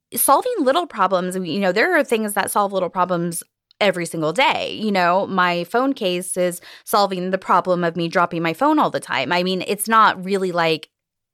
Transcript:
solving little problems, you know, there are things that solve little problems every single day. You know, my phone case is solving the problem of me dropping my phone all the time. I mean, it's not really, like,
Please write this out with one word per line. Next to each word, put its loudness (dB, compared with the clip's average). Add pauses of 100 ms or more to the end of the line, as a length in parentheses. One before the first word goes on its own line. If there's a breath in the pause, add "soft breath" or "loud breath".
(160)
solving 2
little 2
problems, 0
you -4
know, 2
there 2
are 4
things -2
that -2
solve 0
little -2
problems -2 (360)
every 0
single -2
day. 0
You -4
know, 2
my 0
phone 0
case -4
is -2 (220 loud breath)
solving 0
the -2
problem 0
of -2
me -2
dropping 0
my -2
phone 2
all 2
the -4
time. -4
I 0
mean, -2
it's -4
not 4
really, -2
like, 0 (440)